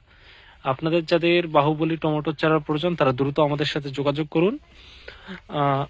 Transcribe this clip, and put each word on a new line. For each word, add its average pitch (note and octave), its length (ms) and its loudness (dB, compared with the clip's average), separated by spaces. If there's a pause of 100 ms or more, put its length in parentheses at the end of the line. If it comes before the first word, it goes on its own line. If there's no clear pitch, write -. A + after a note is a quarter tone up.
(640)
আপনাদের D#3+ 400 0
যাদের E3+ 420 2
বাহুবলী D#3 500 2
টমেটো D#3 360 -2
চারার D#3 280 2
প্রয়োজন, D3+ 340 -2
তারা C#3 180 2
দ্রুত C3+ 280 0
আমাদের D3 260 2
সাথে C#3+ 240 -6
যোগাযোগ C#3+ 380 -2
করুন। G3 300 0 (880)
আহ, C#3+ 420 -2